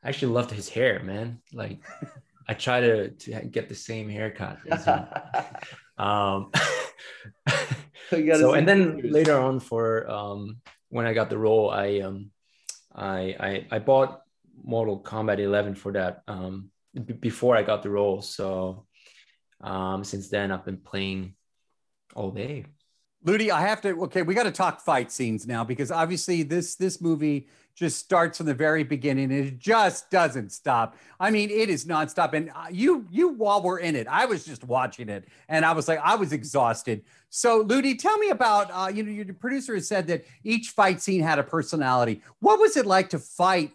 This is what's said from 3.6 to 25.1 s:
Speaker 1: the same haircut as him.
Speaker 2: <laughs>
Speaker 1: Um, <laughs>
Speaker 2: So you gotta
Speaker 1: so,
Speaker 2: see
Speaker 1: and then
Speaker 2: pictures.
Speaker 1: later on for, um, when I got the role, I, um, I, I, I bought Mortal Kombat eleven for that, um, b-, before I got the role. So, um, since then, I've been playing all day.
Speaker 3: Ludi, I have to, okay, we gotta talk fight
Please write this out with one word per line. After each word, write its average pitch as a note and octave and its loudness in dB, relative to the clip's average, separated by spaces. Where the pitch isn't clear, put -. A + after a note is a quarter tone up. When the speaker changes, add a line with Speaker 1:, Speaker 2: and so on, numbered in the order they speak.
Speaker 1:
the - -12
same A2 -10
haircut G#2+ -8
as - -4
him. - 2
Speaker 2:
<laughs> - -12
Speaker 1:
Um, G2+ 0
<laughs> - -6
Speaker 2:
So E3+ 0
you D#3 2
gotta D#3 6
Speaker 1:
so, C3+ 8
Speaker 2:
see D3 6
Speaker 1:
and D3+ 4
then F#3+ 6
Speaker 2:
pictures. C#3 -4
Speaker 1:
later D3+ 6
on C3 2
for, A2+ -2
um, G#2 -8
when A#2+ -2
I A2+ 0
got A2 0
the A2 -2
role, G#2+ 4
I, G2+ 0
um, G2 -8
I, F#2+ -4
I, G2 -4
I A2 -2
bought C3+ 4
Mortal A2+ -2
Kombat A2 -2
eleven G2+ 0
for G2 -8
that, F#2 -4
um, G2 -10
b-, A#2 -10
before A#2+ 2
I A#2 4
got G#2+ -2
the G2+ -4
role. G2+ 0
So, F#2 -6
um, F#2+ -4
since G2 -10
then, G2+ -2
I've F#2 -6
been F#2+ -8
playing F#2+ -8
all G#2 -6
day. A#2+ -10
Speaker 3:
Ludi, G#3 2
I D#3 2
have G#3 0
to, G3+ -2
okay, F3 -2
we E3+ 0
gotta G#3+ 2
talk F3+ -2
fight C3 0